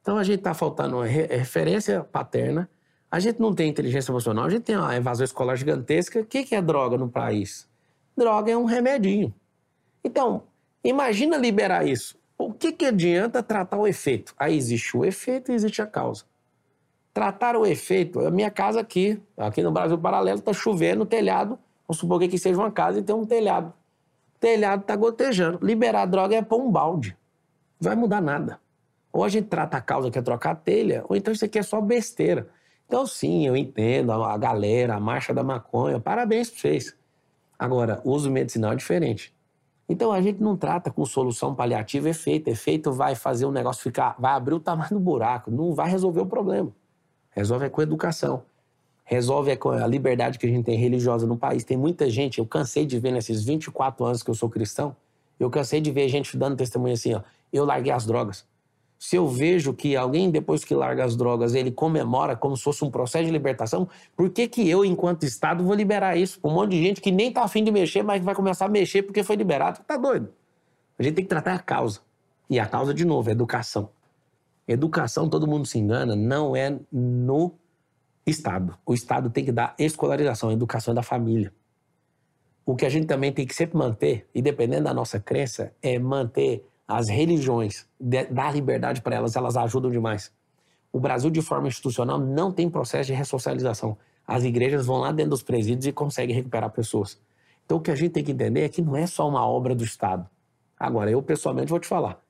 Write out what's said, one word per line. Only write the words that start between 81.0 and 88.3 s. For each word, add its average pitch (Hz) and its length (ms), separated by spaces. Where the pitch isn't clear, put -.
família. 113 500
O 135 100
que 131 120
a - 20
gente 156 180
também 139 240
tem 135 160
que - 80
sempre 165 220
manter, 131 580
e 123 60
dependendo 139 440
da 135 100
nossa 117 260
crença, 123 500
é 127 160
manter 131 680
as 113 200
religiões, 127 800
de-, 127 260
dá 131 240